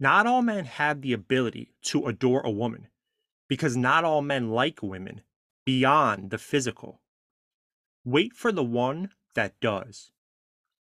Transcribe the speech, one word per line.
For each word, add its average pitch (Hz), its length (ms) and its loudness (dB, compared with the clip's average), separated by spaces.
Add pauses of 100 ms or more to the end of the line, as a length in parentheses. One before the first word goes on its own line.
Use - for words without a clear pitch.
Not 170 260 4
all 247 140 2
men 214 240 0
have 147 380 -4
the 131 100 -2
ability 117 680 -2
to - 240 -2
adore 127 340 2
a 120 100 -2
woman, 113 380 -4 (600)
because 131 280 0
not 135 260 4
all 151 200 2
men 135 280 -2
like 127 320 0
women 98 400 -10 (420)
beyond 131 680 2
the 110 80 -6
physical. - 640 -4 (1000)
Wait 156 320 2
for - 160 -2
the 170 140 0
one 131 440 -2 (260)
that - 260 -2
does. 104 500 -4 (800)